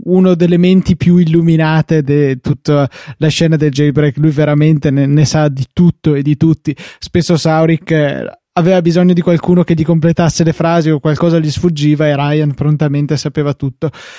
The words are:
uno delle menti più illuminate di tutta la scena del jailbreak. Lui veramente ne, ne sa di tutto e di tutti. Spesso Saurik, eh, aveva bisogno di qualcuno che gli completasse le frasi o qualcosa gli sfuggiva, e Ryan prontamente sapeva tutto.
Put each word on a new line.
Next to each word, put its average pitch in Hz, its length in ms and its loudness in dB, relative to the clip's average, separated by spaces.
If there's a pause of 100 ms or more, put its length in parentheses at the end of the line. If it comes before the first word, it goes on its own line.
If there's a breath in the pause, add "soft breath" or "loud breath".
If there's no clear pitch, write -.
uno 185 300 2
delle 175 240 0
menti 180 400 2
più 175 180 2
illuminate 160 880 2
di 139 380 0
tutta 143 460 -2 (300 loud breath)
la 156 120 -2
scena 160 280 0
del 151 140 0
jailbreak. 147 480 0
Lui 151 140 2
veramente 151 580 0
ne, 139 160 0
ne 147 180 2
sa 151 240 0
di 135 240 -6
tutto 165 400 0
e 143 80 -2
di 143 160 -2
tutti. 156 400 -2 (220 loud breath)
Spesso 170 400 -2
Saurik, 160 520 0
eh, 143 460 -4 (180)
aveva 180 280 2
bisogno 180 320 2
di 170 80 0
qualcuno 175 420 0
che - 80 -2
gli 165 100 0
completasse 165 600 0
le 160 80 0
frasi 165 380 0
o 151 100 0
qualcosa 165 380 0
gli 156 120 -2
sfuggiva, 147 560 0
e 147 80 0
Ryan 147 380 -2
prontamente 147 640 -2
sapeva 143 380 -4
tutto. 139 360 -6 (280 loud breath)